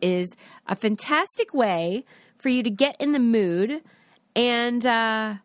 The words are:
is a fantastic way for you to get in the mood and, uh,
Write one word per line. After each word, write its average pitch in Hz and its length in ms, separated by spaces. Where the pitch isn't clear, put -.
is 180 280
a 190 80
fantastic 302 800
way 190 500
for - 120
you 247 140
to 233 60
get 269 320
in 285 120
the 285 60
mood 226 600
and, 240 500
uh, 220 480